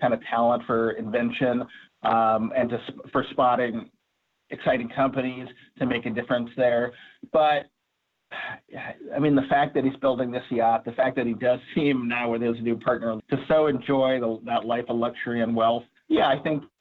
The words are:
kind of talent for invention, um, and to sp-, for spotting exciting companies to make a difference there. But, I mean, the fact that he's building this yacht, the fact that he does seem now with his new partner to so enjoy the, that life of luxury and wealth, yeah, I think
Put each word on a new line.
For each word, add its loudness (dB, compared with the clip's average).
kind 2
of -2
talent 2
for 2
invention, -2
um, 2
and 2
to -4
sp-, -14
for 0
spotting 0
exciting -2
companies -2
to -2
make 0
a -4
difference -2
there. 2
But, 2
I -2
mean, 4
the 2
fact 2
that 2
he's 0
building 0
this -6
yacht, 2
the -8
fact 0
that 0
he 0
does 0
seem 2
now -2
with -2
his 0
new 0
partner -2
to 0
so 4
enjoy 2
the, -2
that -2
life -2
of 0
luxury -2
and 0
wealth, 2
yeah, 2
I 2
think -2